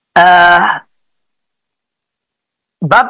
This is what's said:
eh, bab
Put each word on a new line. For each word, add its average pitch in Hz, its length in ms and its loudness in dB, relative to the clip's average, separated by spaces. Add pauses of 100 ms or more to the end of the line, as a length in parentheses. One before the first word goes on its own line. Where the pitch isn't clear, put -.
(140)
eh, 175 500 2 (2250)
bab 220 240 -2